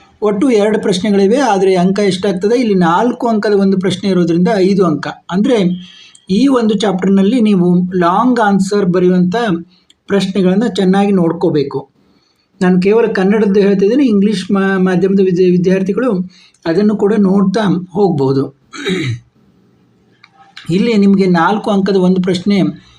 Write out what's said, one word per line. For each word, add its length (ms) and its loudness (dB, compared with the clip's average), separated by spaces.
ಒಟ್ಟು 280 0
ಎರಡು 300 0
ಪ್ರಶ್ನೆಗಳಿವೆ. 580 0
ಆದರೆ 380 0
ಅಂಕ 240 0
ಎಷ್ಟಾಗ್ತದೆ? 600 -2
ಇಲ್ಲಿ 160 0
ನಾಲ್ಕು 520 0
ಅಂಕದ 260 0
ಒಂದು 260 2
ಪ್ರಶ್ನೆ 300 -2
ಇರೋದ್ರಿಂದ 460 0
ಐದು 300 2
ಅಂಕ. 220 -4
ಅಂದರೆ 500 -2
ಈ 180 2
ಒಂದು 300 0
ಚಾಪ್ಟರ್ನಲ್ಲಿ 640 0
ನೀವು 340 2
ಲಾಂಗ್ 400 0
ಆನ್ಸರ್ 460 0
ಬರೆಯುವಂಥ 500 2
ಪ್ರಶ್ನೆಗಳನ್ನು 680 0
ಚೆನ್ನಾಗಿ 360 2
ನೋಡ್ಕೋಬೇಕು. 760 -2
ನಾನು 200 2
ಕೇವಲ 240 2
ಕನ್ನಡದ್ದು 540 0
ಹೇಳ್ತಿದ್ದೀನಿ, 460 2
ಇಂಗ್ಲೀಷ್ 460 0
ಮಾ-, 260 0
ಮಾಧ್ಯಮದ 420 0
ವಿದ್ಯಾ-, 320 2
ವಿದ್ಯಾರ್ಥಿಗಳು 800 -2
ಅದನ್ನು 300 0
ಕೂಡ 220 0
ನೋಡ್ತಾ 440 2
ಹೋಗ್ಬೋದು. 720 -2
ಇಲ್ಲಿ 280 0
ನಿಮಗೆ 280 4
ನಾಲ್ಕು 460 0
ಅಂಕದ 240 0
ಒಂದು 260 0
ಪ್ರಶ್ನೆ 400 -2